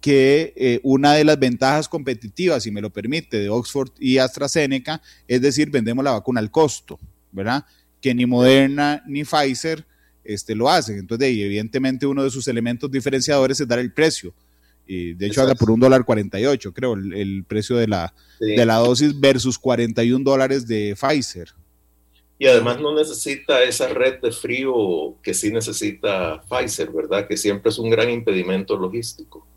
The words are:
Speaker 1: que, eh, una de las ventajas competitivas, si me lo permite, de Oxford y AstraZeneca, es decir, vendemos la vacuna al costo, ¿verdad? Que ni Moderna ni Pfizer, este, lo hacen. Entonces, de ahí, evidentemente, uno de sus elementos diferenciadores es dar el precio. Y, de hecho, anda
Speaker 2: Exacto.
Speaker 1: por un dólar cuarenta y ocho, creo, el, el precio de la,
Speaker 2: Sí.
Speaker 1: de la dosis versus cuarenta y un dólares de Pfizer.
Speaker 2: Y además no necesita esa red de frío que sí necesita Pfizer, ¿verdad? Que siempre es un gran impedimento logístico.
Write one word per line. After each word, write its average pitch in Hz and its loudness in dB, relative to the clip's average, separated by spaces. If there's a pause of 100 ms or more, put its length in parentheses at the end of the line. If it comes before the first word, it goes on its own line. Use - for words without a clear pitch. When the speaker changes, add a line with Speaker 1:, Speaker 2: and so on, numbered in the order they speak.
Speaker 1:
que, 139 4
eh, 120 2
una 139 4
de 151 6
las 151 4
ventajas 135 0
competitivas, 135 -4
si 113 -8
me 104 -6
lo 104 -8
permite, 117 -6
de 101 -2
Oxford 123 -4
y 131 2
AstraZeneca, 135 -2 (260)
es 123 2
decir, 143 0
vendemos 123 -2
la 143 2
vacuna 120 -2
al 104 -4
costo, - -2 (320)
¿verdad? 110 -4 (380)
Que 127 0
ni 123 0
Moderna 135 4
ni 143 -6
Pfizer, 156 -2 (360)
este, 107 -8
lo 117 0
hacen. 113 0
Entonces, 113 -6
de 139 2
ahí, 113 0
evidentemente, 120 -4
uno 139 -2
de 135 0
sus 123 -6
elementos 120 -4
diferenciadores 135 0
es 147 -4
dar 120 0
el 123 -4
precio. 147 0 (520)
Y, 87 -8
de 95 -6
hecho, 107 0
anda 131 4
Speaker 2:
Exacto. 120 0
Speaker 1:
por 107 2
un 113 2
dólar 131 6
cuarenta 104 -2
y 110 0
ocho, 131 -2
creo, 127 -4
el, 98 -6
el 98 -6
precio 107 -2
de 113 2
la, 87 -2 (260)
Speaker 2:
Sí. 107 0
Speaker 1:
de 120 6
la 113 4
dosis 127 2
versus 131 2
cuarenta 117 0
y 120 2
un 131 0
dólares 131 2
de 104 -2
Pfizer. 135 -4 (880)
Speaker 2:
Y 135 2
además 120 4
no 151 -2
necesita 139 0
esa 127 0
red 127 0
de 113 -2
frío 113 -4
que 92 -6
sí 104 -2
necesita 104 -4
Pfizer, 120 -6
¿verdad? 92 -4
Que 92 -6
siempre 101 -2
es 110 -6
un 113 -4
gran 113 2
impedimento 98 -2
logístico. 95 -8 (100)